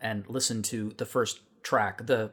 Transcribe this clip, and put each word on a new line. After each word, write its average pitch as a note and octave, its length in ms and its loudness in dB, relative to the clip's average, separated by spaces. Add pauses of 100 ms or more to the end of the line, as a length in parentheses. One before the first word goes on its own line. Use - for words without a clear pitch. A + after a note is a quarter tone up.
and G#2 280 -4
listen A#2 340 0
to G#2+ 340 -2
the A#2 100 -4
first - 340 0 (220)
track, A2 440 0
the A2+ 260 2